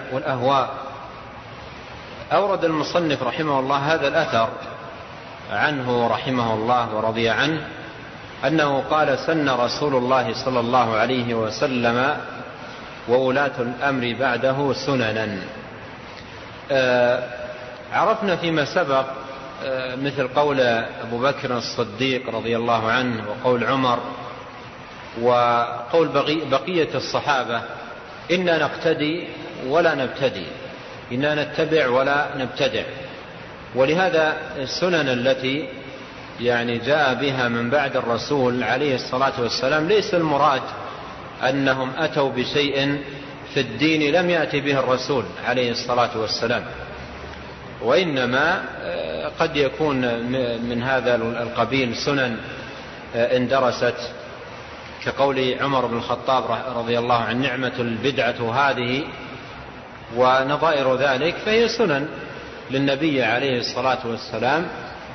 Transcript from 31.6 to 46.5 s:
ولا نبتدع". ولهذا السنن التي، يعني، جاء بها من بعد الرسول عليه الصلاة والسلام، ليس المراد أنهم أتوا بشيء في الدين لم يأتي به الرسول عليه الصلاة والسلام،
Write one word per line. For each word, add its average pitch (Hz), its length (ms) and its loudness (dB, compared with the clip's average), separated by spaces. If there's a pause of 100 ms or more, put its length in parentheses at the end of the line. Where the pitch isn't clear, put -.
ولا 139 380 2 (100)
نبتدع". 123 460 -2 (920)
ولهذا 156 600 4 (200)
السنن 151 520 0
التي، 131 600 0 (720)
يعني، 120 380 2
جاء 135 360 4
بها 131 340 0
من 117 220 0
بعد 139 260 2
الرسول 123 640 2
عليه 131 320 2
الصلاة 127 440 0
والسلام، 139 500 2
ليس 202 260 4
المراد 147 480 4 (840)
أنهم 135 480 2
أتوا 151 340 2
بشيء 139 720 0 (520)
في 143 60 2
الدين 147 540 2
لم 175 160 4
يأتي 151 300 2
به 139 180 2
الرسول 127 460 0 (220)
عليه 123 240 2
الصلاة 117 480 0
والسلام، 110 460 -2 (1160)